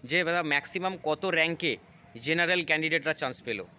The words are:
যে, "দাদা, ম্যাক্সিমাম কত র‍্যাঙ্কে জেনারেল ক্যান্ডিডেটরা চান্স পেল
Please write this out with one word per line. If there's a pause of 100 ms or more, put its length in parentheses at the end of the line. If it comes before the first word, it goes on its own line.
যে,
"দাদা,
ম্যাক্সিমাম
কত
র‍্যাঙ্কে (460)
জেনারেল
ক্যান্ডিডেটরা
চান্স
পেল (140)